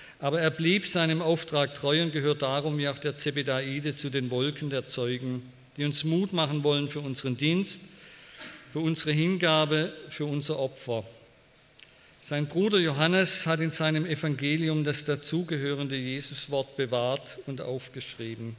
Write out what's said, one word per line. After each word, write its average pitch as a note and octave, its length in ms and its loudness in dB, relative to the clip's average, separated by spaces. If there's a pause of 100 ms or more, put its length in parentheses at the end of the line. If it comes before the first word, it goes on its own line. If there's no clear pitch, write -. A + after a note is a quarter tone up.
(200)
aber D3 200 0
er D#3+ 100 4
blieb F3+ 360 2
seinem E3 360 2
Auftrag D#3 520 0
treu D3 300 2
und D#3+ 80 -2
gehört D3 300 0
darum, C#3+ 360 0
wie C#3+ 80 0
auch C#3 120 -2
der C#3+ 180 -4
Zebedaide, C#3 800 -2
zu C#3+ 140 -4
den C3 200 -2
Wolken C#3+ 400 -2
der C3 160 -4
Zeugen, B2+ 560 -4 (340)
die D3 80 -2
uns D3 200 0
Mut F3+ 280 2
machen D3+ 300 0
wollen C#3+ 260 2
für D3 120 -6
unseren C3 360 -4
Dienst, E3+ 440 0 (920)
für D3+ 60 -4
unsere D#3+ 320 0
Hingabe, D#3 840 4 (160)
für - 180 -4
unser D3 340 -2
Opfer. B2 440 -2 (1200)
Sein D3 220 -2
Bruder F#3+ 320 4
Johannes E3 680 4
hat D#3+ 100 4
in D#3+ 140 0
seinem D#3 340 2
Evangelium D#3 760 0
das D3 200 0
dazugehörende C#3+ 920 -2
Jesuswort C3+ 800 -4
bewahrt B2+ 680 -2
und C3+ 140 -6
aufgeschrieben. A#2 1000 -8